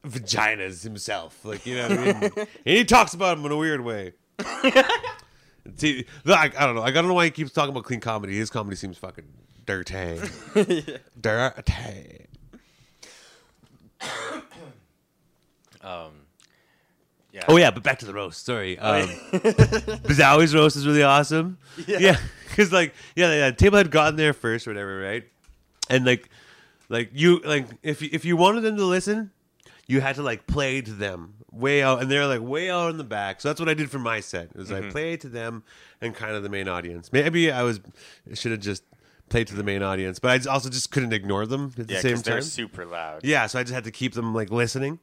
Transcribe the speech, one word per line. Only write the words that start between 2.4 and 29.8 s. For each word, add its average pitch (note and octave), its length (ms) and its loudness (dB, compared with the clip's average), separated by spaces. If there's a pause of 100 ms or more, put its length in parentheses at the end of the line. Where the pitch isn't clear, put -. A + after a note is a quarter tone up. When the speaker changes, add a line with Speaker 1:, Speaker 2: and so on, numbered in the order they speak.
Speaker 1:
he A#3+ 80 4
talks A3+ 280 6
about F3 220 0
them D3 100 -10
in D3 60 -4
a D3+ 60 -2
weird D#3 240 -2
way. G#2 320 -8 (260)
Speaker 2:
<laughs> - 140 -8 (1200)
Speaker 1:
See, C3+ 300 -2 (180)
like, D#3 340 4
I C#3 80 4
don't A#2+ 100 2
know. A2+ 60 -2
Like, C3 140 0
I E3 60 4
don't F3+ 80 2
know F3+ 60 2
why E3+ 100 4
he D#3+ 60 0
keeps D3+ 200 -8
talking D3 200 0
about B2 120 -8
clean A#2+ 160 -6
comedy. G2+ 380 -4
His A2 120 -4
comedy G2+ 280 -6
seems F#2+ 200 -12
fucking E2+ 300 -18 (380)
dirty. F#2 560 -6 (180)
Speaker 2:
<laughs> - 160 -14
Yeah. D#3+ 420 0 (220)
Speaker 1:
Dirty. - 1080 -4 (3500)
Speaker 2:
Um, F2 300 -14 (1200)
yeah. F#2+ 160 -14
Speaker 1:
Oh, E3 100 8
yeah, D3 140 6
but G2+ 120 -12
back C3+ 160 -2
to A#2 60 -16
the G2 80 -14
roast. G2 320 -12
Sorry. G2 340 -6
Speaker 2:
Oh, G#2 240 0
Speaker 1:
Um, F#2 60 -4
Speaker 2:
yeah. F3+ 300 -6
<laughs> - 0 -
Speaker 1:
Bizawi's D#3 1160 4
roast D3+ 200 6
is C#3+ 120 -2
really D3 160 4
awesome. D3+ 540 2 (300)
Speaker 2:
Yeah. F#3+ 120 -2
Speaker 1:
Yeah, F3+ 180 6 (180)
<laughs> - 200 -14
'cause, G3+ 160 4
like, F3 220 2 (220)
yeah, E3+ 180 4
yeah, C#3+ 180 4
the A#2 40 -8
table G3 220 8
had F3 140 6
gotten D#3 240 4
there D3+ 180 4
first A#2 340 -2
or A2+ 40 -8
whatever, G2 280 -8
right? G#2 240 -6 (640)
And, B2+ 160 4
like, B2+ 240 2 (600)
like, A#2 240 -4
you, E3+ 320 6
like, C#3+ 220 0 (160)
if, D3+ 180 -4
if D#3 240 -6
you E3+ 100 2
wanted G3+ 260 6
them A3 160 -2
to G3 80 0
listen, G3 460 -2 (560)